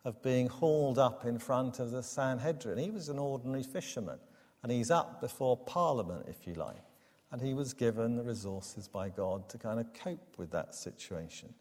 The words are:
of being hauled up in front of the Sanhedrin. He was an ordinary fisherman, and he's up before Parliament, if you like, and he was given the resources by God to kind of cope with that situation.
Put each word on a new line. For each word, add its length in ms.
of 160
being 260
hauled 500
up 280
in 120
front 420
of 120
the 100
Sanhedrin. 760
He 120
was 200
an 100
ordinary 440
fisherman, 540
and 80
he's 180
up 300
before 380
Parliament, 720
if 180
you 60
like, 240
and 100
he 120
was 200
given 420
the 80
resources 640
by 220
God 400
to 80
kind 220
of 140
cope 440
with 140
that 220
situation. 880